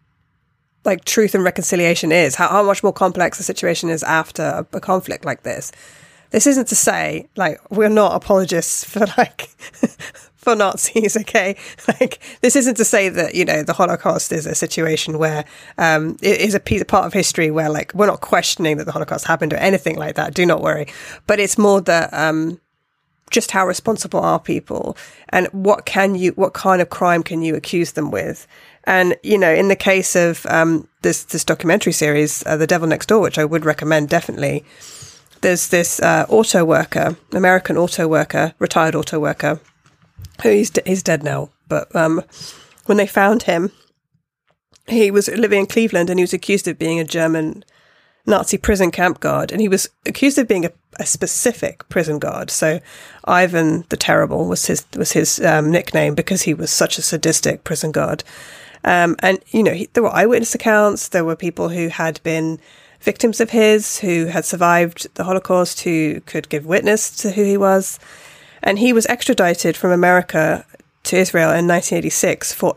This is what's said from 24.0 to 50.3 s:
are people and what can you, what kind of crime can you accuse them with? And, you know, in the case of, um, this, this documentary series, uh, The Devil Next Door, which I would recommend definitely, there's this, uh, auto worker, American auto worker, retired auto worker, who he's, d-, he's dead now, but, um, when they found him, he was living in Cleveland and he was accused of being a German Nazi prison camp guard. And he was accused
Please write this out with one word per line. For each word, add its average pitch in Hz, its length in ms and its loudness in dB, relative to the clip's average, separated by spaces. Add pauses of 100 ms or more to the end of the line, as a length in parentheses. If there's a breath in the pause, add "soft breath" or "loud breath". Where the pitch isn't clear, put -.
are 165 180 0
people - 560 -6 (360 loud breath)
and 185 220 2
what 196 340 0
can 196 300 0
you, 180 160 0
what 190 200 0
kind 185 300 2
of 170 80 -2
crime 175 320 0
can 165 180 -6
you 160 140 -2
accuse 165 380 -4
them 147 180 -6
with? 87 360 -6 (380 soft breath)
And, 185 380 2
you 208 160 2
know, 170 160 4
in 190 140 4
the 190 80 4
case 190 400 0
of, 170 300 2
um, 165 420 2 (140)
this, 170 220 0
this - 200 -6
documentary 175 480 0
series, 151 540 0
uh, 156 100 0
The 156 100 2
Devil 165 220 0
Next - 180 -2
Door, 214 140 4
which - 180 0
I 156 60 2
would 156 200 -2
recommend 151 440 0
definitely, 143 560 -2 (760 loud breath)
there's 180 280 0
this, 175 320 0
uh, 160 280 2
auto 196 360 4
worker, 160 520 0 (160)
American 185 460 2
auto 170 300 0
worker, 156 500 0
retired 160 380 0
auto 151 240 -4
worker, 147 400 -2 (800)
who 226 80 4
he's, 208 200 2
d-, - 140 0
he's 190 180 -2
dead 160 200 -2
now, 139 280 -6 (180)
but, 147 280 -4
um, 160 260 2 (640 loud breath)
when 208 120 4
they 196 80 2
found 202 380 2
him, 180 260 0 (1200)
he 220 220 4
was 202 180 2
living 202 320 2
in 190 60 0
Cleveland 185 440 0
and 180 80 0
he 185 40 4
was 180 100 0
accused 196 360 -2
of 151 100 -6
being 165 200 -2
a 165 60 -2
German 160 600 -2 (600 soft breath)
Nazi 202 300 0
prison 196 340 2
camp 175 300 -2
guard. - 320 -2
And 190 80 -2
he 214 80 2
was 190 200 0 (180)
accused 277 320 2